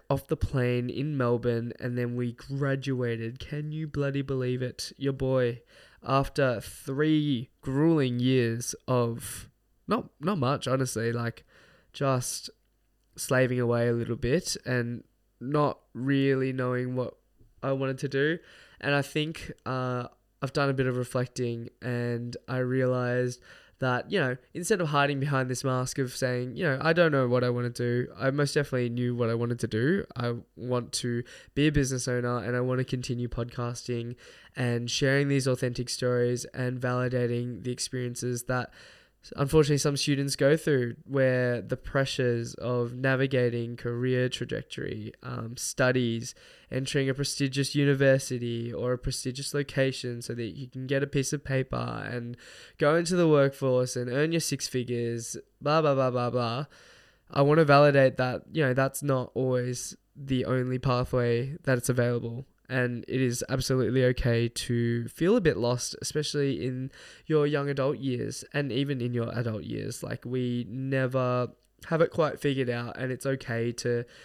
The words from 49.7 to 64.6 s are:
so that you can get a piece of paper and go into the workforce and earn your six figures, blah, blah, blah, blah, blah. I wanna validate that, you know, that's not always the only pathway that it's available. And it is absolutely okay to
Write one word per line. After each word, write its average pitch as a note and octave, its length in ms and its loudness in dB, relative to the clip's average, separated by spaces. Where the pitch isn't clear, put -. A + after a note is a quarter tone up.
so A#2+ 140 -8
that A#2 220 -6
you C3+ 100 -10
can C3 220 -10
get C#3 160 2
a - 20 0
piece C#3 260 0
of D3 120 -4
paper A#2+ 640 -2
and A#2+ 260 -6
go D#3 180 6
into E3+ 180 2
the F3 140 6
workforce C3+ 680 4
and B2 160 -4
earn D3+ 220 2
your E3 80 2
six - 260 -2
figures, A#2+ 680 -4
blah, D3+ 200 4
blah, D3 140 4
blah, C3 160 2
blah, A#2+ 180 0
blah. A#2+ 380 -2
I C#3+ 120 4
wanna D3+ 220 8
validate C#3 520 8
that, B2+ 340 -2
you D#3 140 0
know, B2+ 100 2
that's C3+ 300 0
not C3 300 0
always B2 640 -2
the C3+ 300 -2
only B2+ 340 0
pathway B2 800 0
that C3 160 2
it's A#2+ 100 -2
available. A#2+ 560 0
And B2 380 -2
it B2+ 140 -2
is B2 300 0
absolutely C3 560 2
okay A#2+ 420 2
to A#2 600 0